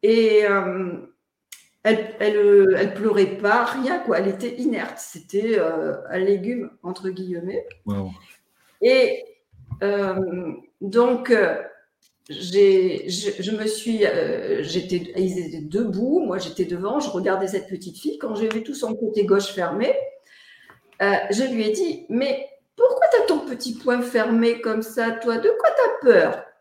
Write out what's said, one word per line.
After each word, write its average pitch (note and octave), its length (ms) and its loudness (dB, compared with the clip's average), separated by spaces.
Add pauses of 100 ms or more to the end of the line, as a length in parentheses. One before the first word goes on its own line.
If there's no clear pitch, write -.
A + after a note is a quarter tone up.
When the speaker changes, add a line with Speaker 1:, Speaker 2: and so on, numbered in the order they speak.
Speaker 1:
Et, G#3+ 440 6
euh, F#3 460 0 (880)
elle, A3 380 0
elle, G#3 160 2
euh, G3+ 420 8
elle G3+ 160 0
pleurait G3+ 420 2
pas, G#3+ 280 2
rien, C4+ 340 -2
quoi. G3 200 0
Elle G3 100 0
était A#3+ 260 -6
inerte. B3 420 -4
C'était, G#3 640 -2
euh, D#3+ 380 -2 (120)
un F3+ 100 -4
légume, G3+ 520 0 (120)
entre F#3 280 -8
guillemets. F3+ 560 -8 (180)
Speaker 2:
Wow. G2 260 -6 (680)
Speaker 1:
Et, B3+ 440 4 (580)
euh, F#3+ 720 -4 (280)
donc, A#3+ 500 0
euh, F#3+ 260 2 (760)
j'ai, F#3 800 2
je, F#3+ 320 -6
je G3 80 -6
me G#3+ 160 -4
suis, G#3+ 400 0
euh, - 560 -2
j'étais, F3 540 -4
ils F#3 240 0
étaient D#3+ 200 -8
debout, G#3 640 -2
moi G3 140 -4
j'étais - 260 -6
devant, G3+ 360 -4
je C#4 100 -6
regardais F#3+ 380 -2
cette F#3+ 200 -6
petite F3+ 300 -12
fille. - 180 -6
Quand A3 200 -8
j'ai A3 120 -2
vu A3 140 -4
tout C#4 120 -10
son A3+ 200 -6
côté G#3 300 -2
gauche G3 240 2
fermé, G3 440 -2 (1080)
euh, G3+ 100 2 (200)
je A3 100 0 (100)
lui A3 140 -2
ai G#3+ 60 0
dit, « F#3 360 -4
Mais C4+ 380 -2 (300)
pourquoi B4+ 340 4
t'as A4+ 160 4
ton D4+ 140 0
petit B3 340 -8
poing B3 260 0
fermé A#3 600 2
comme A3 220 -2
ça, A#3 280 -2
toi ? A#3 280 -2
De G4+ 100 4
quoi D5 280 4
t'as B4+ 320 2
peur ? » F3+ 360 6 (160)